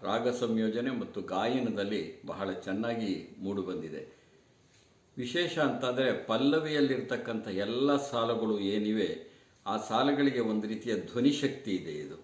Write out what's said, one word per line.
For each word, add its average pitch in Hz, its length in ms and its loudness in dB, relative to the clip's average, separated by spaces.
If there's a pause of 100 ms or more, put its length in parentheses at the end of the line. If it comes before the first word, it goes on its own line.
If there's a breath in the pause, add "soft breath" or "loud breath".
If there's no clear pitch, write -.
ರಾಗ 113 260 0
ಸಂಯೋಜನೆ 117 640 0
ಮತ್ತು 107 300 -6
ಗಾಯನದಲ್ಲಿ 101 1040 -2
ಬಹಳ 92 260 -4
ಚೆನ್ನಾಗಿ 104 880 -4
ಮೂಡಿಬಂದಿದೆ. 90 640 -4 (1120 soft breath)
ವಿಶೇಷ 160 420 -2
ಅಂತಂದ್ರೆ 127 540 2 (140)
ಪಲ್ಲವಿಯಲ್ಲಿರ್ತಕ್ಕಂಥ 131 1200 2
ಎಲ್ಲ 117 480 2
ಸಾಲುಗಳು 113 640 0
ಏನಿವೆ, 104 480 2 (580 loud breath)
ಆ 101 100 0
ಸಾಲುಗಳಿಗೆ 135 640 4
ಒಂದು 107 280 0
ರೀತಿಯ 110 280 -2
ಧ್ವನಿ 123 360 2
ಶಕ್ತಿ 135 380 -2
ಇದೆ 80 220 -2
ಇದು. 76 320 -8